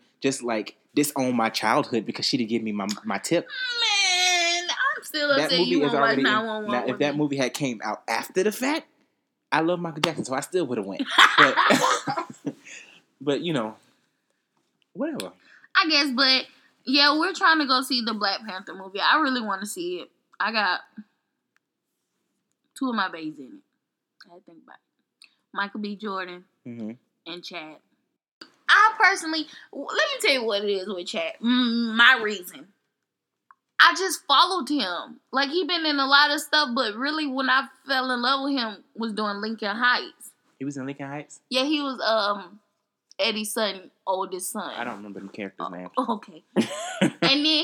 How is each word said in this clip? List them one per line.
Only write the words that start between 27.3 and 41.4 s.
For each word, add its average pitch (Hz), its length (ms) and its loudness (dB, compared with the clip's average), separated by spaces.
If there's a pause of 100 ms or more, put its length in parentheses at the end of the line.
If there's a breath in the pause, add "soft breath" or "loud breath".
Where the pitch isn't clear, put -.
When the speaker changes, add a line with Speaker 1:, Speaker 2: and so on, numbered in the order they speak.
Speaker 2:
and 175 120 -14
Chad. 156 320 -14 (920)
I 415 300 8
personally, 330 480 2 (260 loud breath)
w-, 277 160 -10
let - 80 -6
me 571 240 0
tell 311 200 4
you 233 60 -2
what 202 160 0
it 202 80 0
is 190 180 -2
with 185 180 -8
Chad. 165 260 -6 (100)
Mm, 233 540 2
my 240 260 6
reason. 180 460 -6 (1120)
I 320 180 8
just 359 280 -2
followed 330 420 4
him. 185 520 -4 (120)
Like, 269 160 2
he 339 160 0
been 320 220 -2
in 294 120 2
a 269 80 2
lot 285 240 6
of 294 100 0
stuff, 302 340 2
but 233 200 0
really, 294 320 -2
when 262 220 -2
I 262 180 2 (200)
fell 262 240 0
in 247 100 -2
love 269 240 2
with 277 80 -2
him, 226 320 -4 (100)
was 226 200 -6
doing 202 260 -4
Lincoln 214 340 -4
Heights. 233 580 -2 (260)
Speaker 1:
He 135 80 -6
was 139 100 -6
in 131 80 -8
Lincoln 139 240 -10
Heights? 143 400 -12